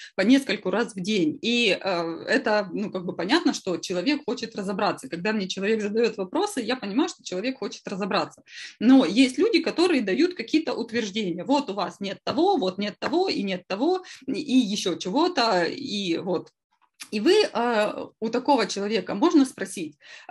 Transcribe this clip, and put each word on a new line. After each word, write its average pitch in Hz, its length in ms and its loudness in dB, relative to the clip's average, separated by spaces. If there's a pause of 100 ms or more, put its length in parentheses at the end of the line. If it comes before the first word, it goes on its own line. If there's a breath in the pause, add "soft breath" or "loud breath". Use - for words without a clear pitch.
(160 loud breath)
по 196 60 2
нескольку 220 480 4
раз 196 260 0
в 190 40 -6
день. 175 420 0
И, 233 380 2
э, 170 480 -4
это, 214 440 0
ну, 185 200 -6
как 190 140 -6
бы 196 100 -8
понятно, 254 380 0
что 175 240 -4
человек 196 480 -2
хочет - 300 -8
разобраться. 196 520 -4
Когда 175 240 -4
мне 202 160 -4
человек 208 340 -2
задаёт 214 360 0
вопросы, 277 440 -2
я 226 140 -2
понимаю, 240 340 -2
что - 140 -18
человек 220 340 -6
хочет - 300 -10
разобраться. 190 540 -4 (380 loud breath)
Но 240 260 8
есть 247 320 4
люди, 403 220 4
которые 302 420 2
дают 240 320 2
какие-то 254 400 0
утверждения. 208 720 -4
Вот 269 260 2
у 196 40 -8
вас 185 260 -6
нет 196 240 -8
того, 349 340 2
вот 185 200 -2
нет 208 220 -6
того, 330 300 0
и - 140 -2
нет 190 240 -4
того, 311 340 0 (260 loud breath)
и, 262 40 -4
и - 260 0 (160)
ещё 180 220 -2
чего-то, 226 680 0
и 185 540 -4
вот. 175 320 -4 (600)
И 214 80 -4
вы, 302 140 4 (180)
э, 220 540 0 (140)
у 220 100 -4
такого 247 360 2
человека 202 480 -4
можно 277 320 6
спросить, 185 500 -10 (340 loud breath)